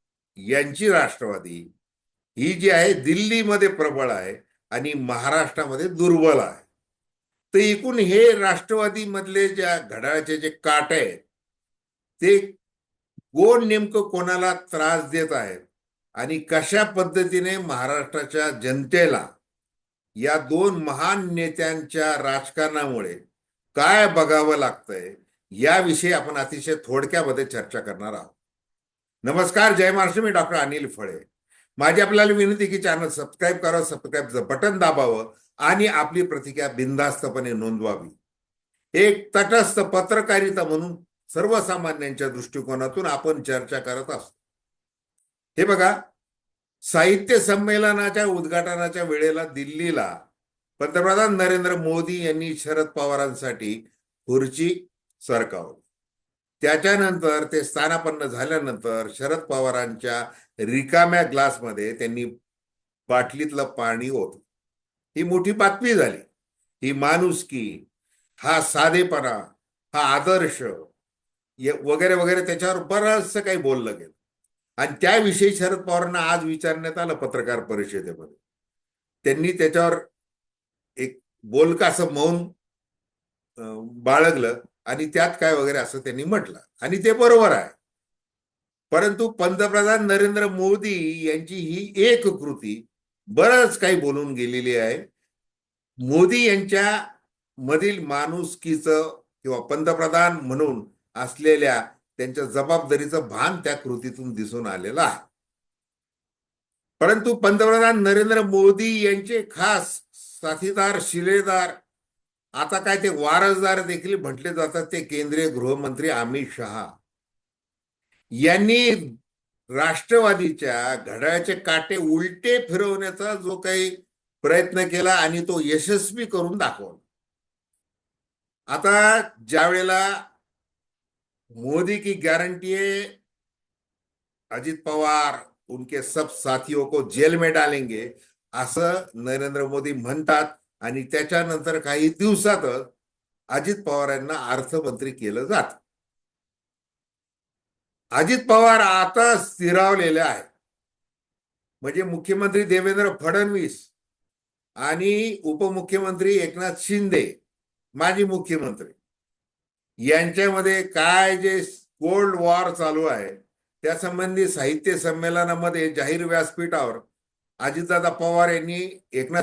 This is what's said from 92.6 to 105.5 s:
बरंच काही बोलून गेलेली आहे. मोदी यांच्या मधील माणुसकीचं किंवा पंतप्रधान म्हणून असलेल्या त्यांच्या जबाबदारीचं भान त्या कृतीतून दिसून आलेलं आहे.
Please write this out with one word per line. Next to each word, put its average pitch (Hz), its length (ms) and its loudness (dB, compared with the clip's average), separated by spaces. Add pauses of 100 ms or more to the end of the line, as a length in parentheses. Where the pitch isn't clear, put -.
बरंच 233 520 4
काही 185 220 2
बोलून 143 340 -4
गेलेली 123 420 -2
आहे. 113 220 0 (1000)
मोदी 180 500 4
यांच्या 196 580 0 (520)
मधील 160 480 -2
माणुसकीचं 156 1160 -2 (220)
किंवा 127 180 -4
पंतप्रधान 160 720 0
म्हणून 135 560 -4 (260)
असलेल्या 135 720 2 (300)
त्यांच्या 131 260 -6
जबाबदारीचं 143 840 0
भान 139 280 -2
त्या 147 200 -4
कृतीतून 123 580 -10
दिसून 110 320 -8
आलेलं 101 360 -4
आहे. - 180 0 (1800)